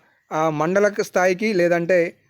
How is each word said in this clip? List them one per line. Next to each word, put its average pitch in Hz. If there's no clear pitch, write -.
ఆ, 160
మండల 185
స్థాయికి 190
లేదంటే, 175